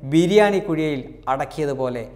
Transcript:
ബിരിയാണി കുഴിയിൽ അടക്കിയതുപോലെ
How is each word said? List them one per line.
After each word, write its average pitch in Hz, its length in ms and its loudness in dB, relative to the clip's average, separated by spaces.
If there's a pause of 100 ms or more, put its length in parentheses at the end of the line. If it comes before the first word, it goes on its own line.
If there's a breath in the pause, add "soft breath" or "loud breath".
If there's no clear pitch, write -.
ബിരിയാണി 185 560 4
കുഴിയിൽ 156 540 -4 (140)
അടക്കിയതുപോലെ 131 760 -4 (120)